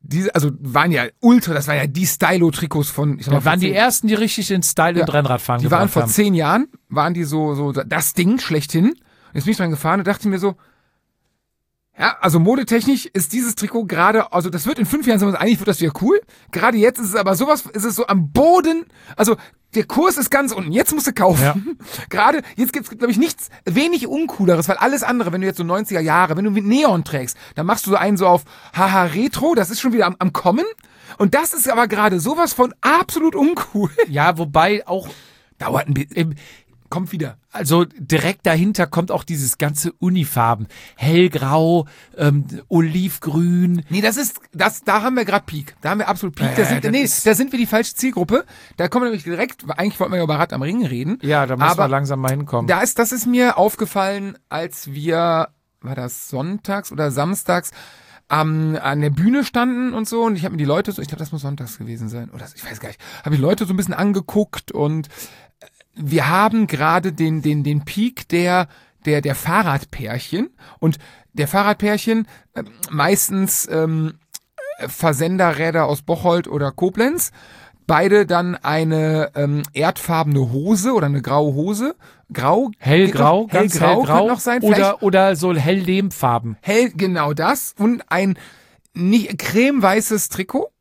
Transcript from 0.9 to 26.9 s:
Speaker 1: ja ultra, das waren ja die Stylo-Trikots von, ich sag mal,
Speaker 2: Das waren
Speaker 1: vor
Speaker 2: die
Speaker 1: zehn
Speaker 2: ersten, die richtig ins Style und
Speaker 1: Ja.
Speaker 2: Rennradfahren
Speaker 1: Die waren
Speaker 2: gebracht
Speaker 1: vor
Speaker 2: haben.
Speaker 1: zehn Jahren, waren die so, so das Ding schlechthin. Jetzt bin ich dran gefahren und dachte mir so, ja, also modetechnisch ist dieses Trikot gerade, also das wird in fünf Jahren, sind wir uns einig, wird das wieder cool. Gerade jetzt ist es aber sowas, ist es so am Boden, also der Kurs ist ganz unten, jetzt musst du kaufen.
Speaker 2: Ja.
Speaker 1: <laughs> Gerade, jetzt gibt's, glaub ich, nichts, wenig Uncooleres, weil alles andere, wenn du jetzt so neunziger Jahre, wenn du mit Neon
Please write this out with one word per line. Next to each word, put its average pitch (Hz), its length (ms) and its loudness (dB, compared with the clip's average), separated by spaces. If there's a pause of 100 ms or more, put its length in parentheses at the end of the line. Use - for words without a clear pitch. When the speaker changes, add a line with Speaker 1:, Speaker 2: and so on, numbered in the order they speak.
Speaker 1:
ja 123 140 0 (160)
ultra, 233 340 6
das 139 120 -2
waren 147 100 0
ja 139 100 0
die 156 180 -2
Stylo-Trikots 160 840 0
von, 147 260 -2
ich - 80 -14
sag 123 60 -2
mal, 143 80 4
Speaker 2:
Das - 60 -2
waren 160 140 4
Speaker 1:
vor - 20 0
Speaker 2:
die 190 120 2
Speaker 1:
zehn - 20 -2
Speaker 2:
ersten, 226 320 2
die 214 60 4
richtig 214 380 -2
ins 185 180 0
Style 170 320 2
und 156 60 2
Speaker 1:
Ja. 151 60 -2
Speaker 2:
Rennradfahren 127 500 0
Speaker 1:
Die 147 80 0
waren 170 80 4
Speaker 2:
gebracht 196 140 0
Speaker 1:
vor 156 100 2
Speaker 2:
haben. 113 80 -2
Speaker 1:
zehn 202 240 4
Jahren, 170 320 2 (220)
waren 151 260 0
die 170 80 -2
so, 151 320 -2
so 143 160 -2
das 135 420 -2
Ding 190 240 2
schlechthin. 165 560 0 (400)
Jetzt 143 120 -6
bin 220 80 2
ich - 40 0
dran 170 140 0
gefahren 160 300 -2
und 175 60 -2
dachte 202 220 -2
mir 190 80 0
so, 185 180 -2 (1400)
ja, 226 240 0
also 170 180 4
modetechnisch 240 680 2
ist 190 280 -4
dieses 240 220 -2
Trikot 214 300 -4
gerade, 190 480 2
also 180 160 0
das 170 160 -6
wird 269 140 -2
in 202 80 2
fünf 285 180 -2
Jahren, 220 140 4
sind 202 80 4
wir 196 60 2
uns - 80 -4
einig, 220 180 2
wird - 80 -4
das 190 120 0
wieder 160 220 0
cool. 359 180 4 (320)
Gerade 220 260 2
jetzt 240 220 4
ist 214 100 -4
es 196 60 -4
aber 196 200 2
sowas, 294 320 0
ist 208 180 -6
es 233 100 -2
so 233 120 -2
am 175 240 2
Boden, 330 540 4 (300)
also 214 200 2 (400)
der 214 100 0
Kurs 339 320 2
ist - 140 -2
ganz 277 200 2
unten, 185 200 -6
jetzt 240 220 2
musst 294 140 -2
du 254 60 -2
kaufen. 175 300 2
Speaker 2:
Ja. 147 120 2 (280)
Speaker 1:
<laughs> - 260 -14
Gerade, 247 320 2 (140)
jetzt 254 180 0
gibt's, 277 160 -8
glaub 240 220 -2
ich, 190 60 2
nichts, - 320 -2 (160)
wenig 269 420 0
Uncooleres, 180 600 0
weil 190 80 0
alles 262 260 0
andere, 226 300 -2
wenn 185 80 -4
du 190 60 -2
jetzt 190 100 -4
so 175 60 -4
neunziger 185 360 -2
Jahre, 160 360 2
wenn 196 100 -2
du 208 60 0
mit 202 140 0
Neon 220 380 4